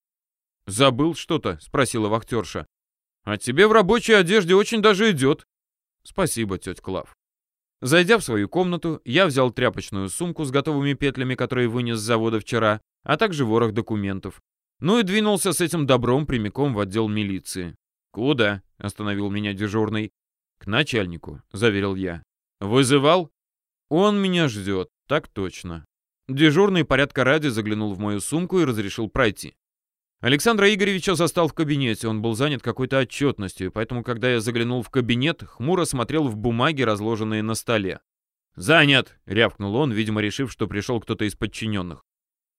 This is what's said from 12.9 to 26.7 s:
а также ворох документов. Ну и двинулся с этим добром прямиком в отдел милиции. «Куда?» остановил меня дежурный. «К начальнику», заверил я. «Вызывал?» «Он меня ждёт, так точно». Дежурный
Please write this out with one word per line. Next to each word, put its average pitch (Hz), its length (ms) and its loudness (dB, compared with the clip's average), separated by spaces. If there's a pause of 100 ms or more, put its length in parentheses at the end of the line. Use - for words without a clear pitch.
а 151 140 0
также 160 280 0
ворох 113 280 2
документов. 98 680 -6 (400)
Ну 220 200 2
и - 20 4
двинулся 202 500 0
с - 80 -2
этим 160 260 -2
добром 127 400 2
прямиком 127 460 -2
в 104 80 -2
отдел 104 280 -2
милиции. 95 640 -6 (360)
«Куда?» 110 520 0 (160)
остановил 101 520 -4
меня 104 240 -4
дежурный. 107 580 -2 (460)
«К - 80 -18
начальнику», 95 760 -4 (100)
заверил 98 420 2
я. 90 280 -6 (380)
«Вызывал?» 139 680 2 (580)
«Он 202 320 2
меня 175 280 0
ждёт, 98 400 -4 (200)
так 151 200 -2
точно». 87 560 -10 (440)
Дежурный 160 560 4